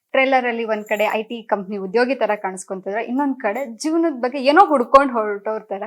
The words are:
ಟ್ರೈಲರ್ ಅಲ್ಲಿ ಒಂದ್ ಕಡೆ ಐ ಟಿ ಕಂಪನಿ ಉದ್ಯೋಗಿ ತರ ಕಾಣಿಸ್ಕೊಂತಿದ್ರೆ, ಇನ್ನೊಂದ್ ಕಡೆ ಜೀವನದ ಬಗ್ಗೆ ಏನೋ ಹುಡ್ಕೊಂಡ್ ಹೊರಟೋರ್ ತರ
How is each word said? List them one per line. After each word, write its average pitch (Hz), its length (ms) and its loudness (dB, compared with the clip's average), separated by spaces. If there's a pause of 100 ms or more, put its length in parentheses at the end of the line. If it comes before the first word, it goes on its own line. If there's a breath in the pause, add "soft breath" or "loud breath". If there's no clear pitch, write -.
(120)
ಟ್ರೈಲರ್ 262 340 2
ಅಲ್ಲಿ 233 200 -2
ಒಂದ್ 214 200 -4
ಕಡೆ 214 180 0
ಐ 220 200 0
ಟಿ 226 180 -10
ಕಂಪನಿ 202 360 -4
ಉದ್ಯೋಗಿ 233 380 0
ತರ 220 200 0
ಕಾಣಿಸ್ಕೊಂತಿದ್ರೆ, 196 680 -6
ಇನ್ನೊಂದ್ 262 340 -2
ಕಡೆ 226 400 -4
ಜೀವನದ 320 420 0
ಬಗ್ಗೆ 247 240 -4
ಏನೋ 294 220 6
ಹುಡ್ಕೊಂಡ್ 269 460 4
ಹೊರಟೋರ್ 214 520 -4
ತರ 196 240 -8